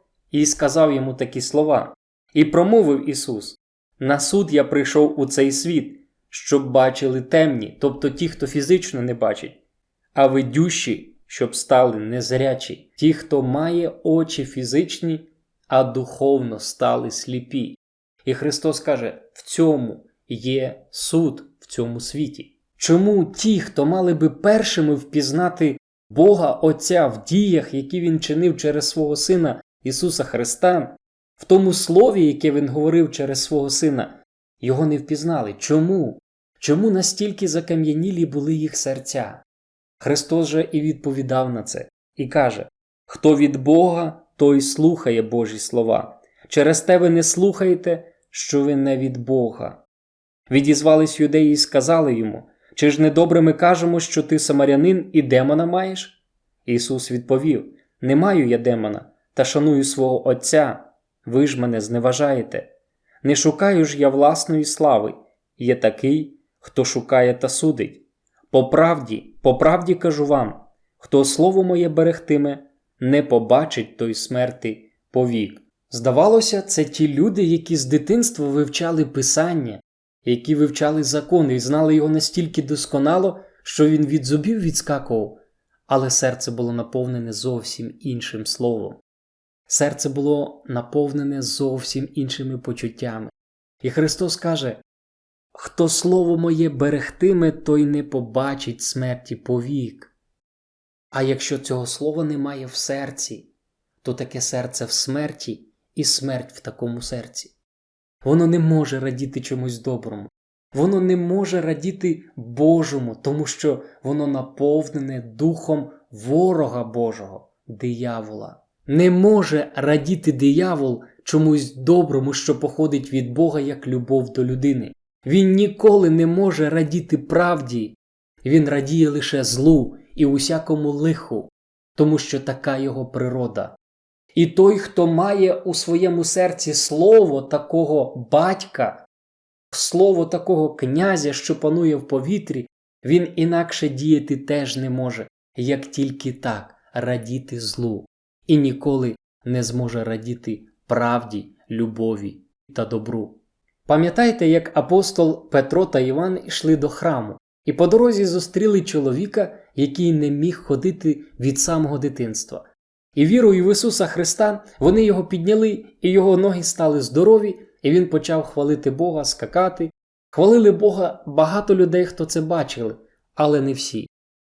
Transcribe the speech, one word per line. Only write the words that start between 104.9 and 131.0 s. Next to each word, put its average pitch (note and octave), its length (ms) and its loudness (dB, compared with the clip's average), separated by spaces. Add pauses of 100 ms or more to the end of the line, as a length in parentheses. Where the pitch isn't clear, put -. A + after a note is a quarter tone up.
смерті - 760 -8 (280)
і D3+ 80 -4
смерть C3 480 -4
в - 80 -20
такому A#2 420 -10
серці. - 520 -14 (720)
Воно E3 240 4
не E3+ 120 2
може D#3 400 2
радіти C3 420 -6
чомусь B2 380 -8
доброму. A2+ 500 -10 (440)
Воно F3+ 280 0
не F#3 160 2
може F3+ 440 -2
радіти E3 640 -4 (120)
Божому, C3+ 800 0
тому D3 300 -4
що C#3 380 -4 (200)
воно C#3+ 240 -2
наповнене C#3 920 -2
духом D3 680 -4 (220)
ворога C3 720 0
Божого, A2 680 -8 (160)
диявола. A2+ 960 -10 (240)
Не E3+ 240 4
може F3+ 640 4
радіти D3+ 560 0
диявол C#3 720 0 (200)
чомусь D#3 520 2
доброму, C#3 580 2
що C#3 260 -2
походить C#3+ 540 -2
від B2+ 200 -4
Бога, D3+ 260 0
як C#3 280 -6
любов B2+ 460 -2
до B2+ 100 -2
людини. B2+ 500 -2 (320)
Він F#3+ 260 4
ніколи G3+ 580 4
не E3 160 4
може E3+ 440 0
радіти D#3+ 480 -2
правді. C3 800 -2 (500)
Він D3 240 4
радіє C#3+ 400 2
лише C#3+ 340 -4
злу B2+ 520 2 (200)
і D#3 100 2
усякому D3+ 640 -2
лиху, C#3+ 580 -4 (460)